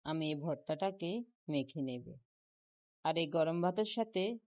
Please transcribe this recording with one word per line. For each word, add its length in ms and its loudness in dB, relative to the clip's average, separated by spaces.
আমি 220 0
এই 120 -2
ভর্তাটাকে 640 -2
মেখে 360 0
নেব। 180 -6
আর 180 2
এই 140 2
গরম 280 4
ভাতের 320 2
সাথে 280 0